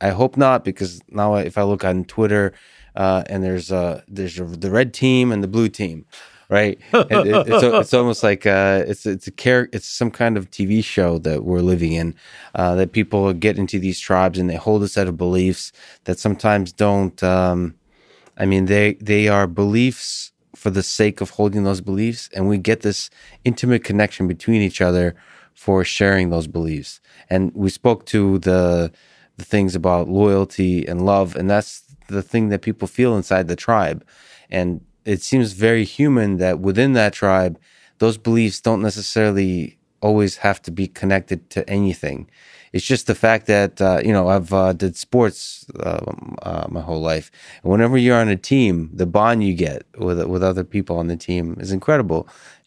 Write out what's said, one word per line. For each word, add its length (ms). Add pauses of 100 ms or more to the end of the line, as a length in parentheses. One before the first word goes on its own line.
I 80
hope 260
not, 300
because 340 (100)
now 260
if 220
I 60
look 220
on 180
Twitter, 480 (460)
uh, 300
and 140
there's, 300
uh, 380
there's 260
the 360
red 220
team 380
and 100
the 60
blue 220
team, 360 (440)
right? 300 (120)
It, 360
it, 200
it's, 160
it's 300
almost 300
like, 220
uh, 400
it's, 200
it's 220
a 40
char-, 400
it's 160
some 240
kind 260
of 140
T 140
V 160
show 380
that 260
we're 160
living 320
in, 200 (420)
uh, 200
that 160
people 400
get 260
into 220
these 200
tribes 380
and 120
they 80
hold 260
a 60
set 180
of 100
beliefs 540 (320)
that 160
sometimes 540
don't, 500
um, 520 (600)
I 80
mean, 200
they, 300
they 340
are 180
beliefs 840 (200)
for 180
the 120
sake 380
of 80
holding 340
those 160
beliefs, 540
and 160
we 80
get 240
this 280 (360)
intimate 380
connection 440
between 340
each 200
other 340 (380)
for 320
sharing 460
those 160
beliefs. 520 (300)
And 260
we 140
spoke 380
to 320
the, 520 (460)
the 80
things 280
about 360
loyalty 760
and 200
love, 320
and 120
that's 340 (260)
the 120
thing 280
that 120
people 280
feel 260
inside 320
the 80
tribe. 500 (440)
And 320 (220)
it 200
seems 300
very 300
human 540
that 220
within 340
that 200
tribe, 440 (400)
those 220
beliefs 420
don't 220
necessarily 960 (200)
always 380
have 260
to 80
be 140
connected 640
to 160
anything. 600 (420)
It's 140
just 220
the 80
fact 320
that, 340
uh, 220
you 100
know, 160
I've, 240
uh, 200
did 220
sports, 680 (140)
uh, 340 (300)
uh, 260
my 120
whole 200
life. 300 (320)
And 80
whenever 260
you're 220
on 100
a 60
team, 580
the 120
bond 380
you 100
get 320 (120)
with, 260
with 200
other 200
people 340
on 100
the 100
team 420
is 120
incredible. 560 (400)